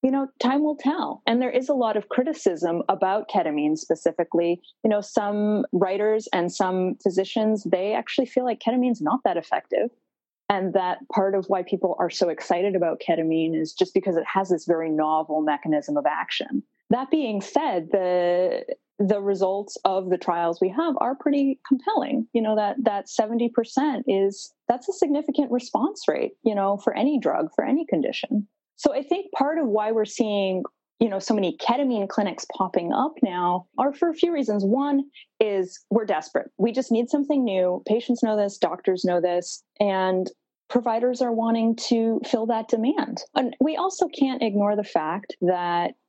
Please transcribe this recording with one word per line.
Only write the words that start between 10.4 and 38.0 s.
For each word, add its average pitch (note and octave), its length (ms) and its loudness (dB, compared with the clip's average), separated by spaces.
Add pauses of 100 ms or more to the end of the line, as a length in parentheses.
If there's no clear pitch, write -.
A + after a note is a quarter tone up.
And F#3+ 260 0
that F3+ 240 0 (140)
part G3 220 2
of F#3+ 140 0
why F#3 140 0
people F#3 360 -2
are F3 100 0
so F3 200 0
excited F3+ 460 -2
about E3+ 320 0
ketamine D#3+ 540 0
is D#3 120 -4
just - 200 0
because F#3 240 2
it E3 80 0
has F#3+ 240 0
this F3+ 160 0
very D#3+ 240 0
novel D#3 540 0
mechanism D3 540 0
of C#3+ 100 0
action. - 560 -2 (280)
That B3+ 200 0
being A3 320 0
said, G3 500 0
the, F3+ 720 2 (340)
the G3+ 220 2
results G3 640 -2
of F#3+ 240 2
the F#3 80 2
trials E3+ 420 0
we F#3 120 2
have C#4+ 300 0
are B3+ 140 0
pretty C#4 540 0
compelling. C4 640 0
You A#3 80 2
know, G#3+ 160 0
that, G#3 280 0
that G3+ 260 -2
seventy A#3 400 0
percent B3+ 580 -2
is, G3 460 0 (140)
that's A#3+ 200 -2
a F#4+ 60 0
significant D4 560 0
response B3 580 -2
rate, - 240 0 (100)
you G#3+ 120 2
know, G3 240 0
for - 180 -2
any C#4 220 2
drug, D#3+ 360 -2
for - 100 -4
any D4+ 200 0
condition. - 640 -2 (280)
So - 180 0
I C#4+ 80 -2
think F#4+ 300 -4
part D4 260 0
of D4+ 80 0
why G#3+ 260 0
we're A3 140 0
seeing, G3+ 560 -2 (360)
you A3+ 100 2
know, G3 100 -2
so G3+ 160 -2
many F#3 240 -2
ketamine A#3+ 500 0
clinics G3 380 -4 (100)
popping F3+ 360 -2
up D4+ 300 0
now F3+ 440 0 (100)
are C#4 160 0
for E4+ 160 0
a D#4+ 60 -2
few F4 180 0
reasons. A3 320 0
One C#4 400 2 (360)
is G3 500 0
we're A3 160 2
desperate. D#3 520 -2
We A3 140 2
just B3+ 180 -2
need A#3+ 200 2
something C#4+ 340 2
new. F#3 420 0
Patients A#3 360 0